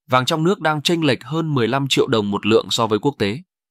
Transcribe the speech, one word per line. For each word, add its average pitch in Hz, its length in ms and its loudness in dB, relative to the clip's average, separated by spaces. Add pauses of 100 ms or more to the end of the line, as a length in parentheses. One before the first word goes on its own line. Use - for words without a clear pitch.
Vàng 127 160 2
trong 160 200 0
nước 196 160 0
đang 156 220 -2
chênh 170 220 0
lệch 131 200 0
hơn 156 300 -4
mười 113 140 2
lăm 135 200 0
triệu - 180 2
đồng 104 240 0
một 101 160 -2
lượng 107 240 2
so 113 160 0
với 107 120 0
quốc 143 200 -2
tế, 107 200 -2 (320)